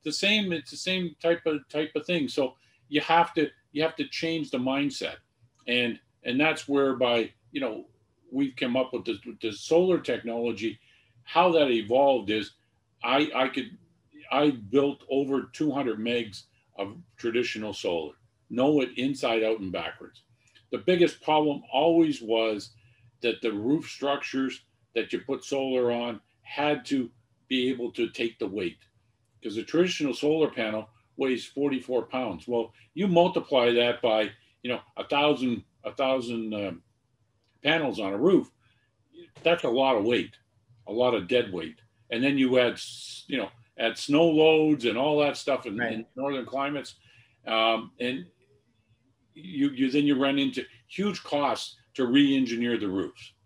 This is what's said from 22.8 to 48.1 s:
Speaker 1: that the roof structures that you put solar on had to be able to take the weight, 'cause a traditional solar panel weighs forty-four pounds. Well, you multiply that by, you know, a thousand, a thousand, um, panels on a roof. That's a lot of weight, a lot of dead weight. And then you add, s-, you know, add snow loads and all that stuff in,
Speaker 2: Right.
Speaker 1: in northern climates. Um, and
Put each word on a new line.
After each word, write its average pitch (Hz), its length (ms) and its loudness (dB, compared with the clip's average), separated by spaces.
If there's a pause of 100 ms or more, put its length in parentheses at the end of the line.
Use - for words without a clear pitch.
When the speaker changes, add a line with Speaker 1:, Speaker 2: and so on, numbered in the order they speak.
Speaker 1:
that 117 180 -2
the 113 120 -2
roof 120 340 -2
structures 135 800 -4 (300)
that 110 200 -2
you - 60 -2
put 135 240 -6
solar 131 460 0
on 120 300 -4 (220)
had 147 440 -2
to 127 240 -2 (380)
be 127 220 0
able 120 220 -4
to 117 180 -2
take - 280 -6
the 113 80 -4
weight, 95 300 -6 (680)
'cause 107 140 -8
a 113 60 -6
traditional 156 500 0
solar 151 380 0
panel 110 400 -4 (260)
weighs 131 300 -4
forty-four 131 560 -4
pounds. 117 440 -6
Well, 117 280 -2 (180)
you 190 160 -2
multiply 165 640 4
that 120 300 2
by, 110 280 2 (320)
you 123 80 -6
know, 120 100 -4 (180)
a - 60 -6
thousand, 131 600 0 (200)
a 104 80 -8
thousand, 120 600 -2
um, 101 300 -6 (800)
panels 143 360 0
on 98 140 -4
a 101 60 -4
roof. 180 320 4 (920)
That's 170 220 2
a 139 60 0
lot 131 260 2
of 101 80 0
weight, 117 320 0 (500)
a 101 60 -10
lot 120 220 2
of 90 140 -2
dead 120 220 2
weight. 82 300 -8 (300)
And 117 120 -2
then 139 140 2
you 127 220 4
add, 120 160 4
s-, - 520 -14
you 135 120 -6
know, 104 120 -6 (300)
add 113 160 0
snow 151 300 2
loads 156 600 4
and 110 120 0
all 147 220 2
that 143 160 0
stuff 135 280 -2
in, 107 120 -8
Speaker 2:
Right. 117 160 -2
Speaker 1:
in 110 140 -8 (100)
northern 131 300 -4
climates. 139 500 -6 (500)
Um, 113 540 0
and 123 260 -6 (1080)